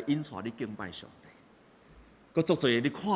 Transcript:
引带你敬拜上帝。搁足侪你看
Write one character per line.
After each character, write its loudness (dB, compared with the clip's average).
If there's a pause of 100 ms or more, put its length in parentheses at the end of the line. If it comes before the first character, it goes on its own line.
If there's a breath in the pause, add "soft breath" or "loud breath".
引 2
带 -8 (140)
你 -6
敬 -8
拜 -8
上 -14 (140)
帝。 -20 (1040)
搁 2
足 4
侪 4
你 2
看 -4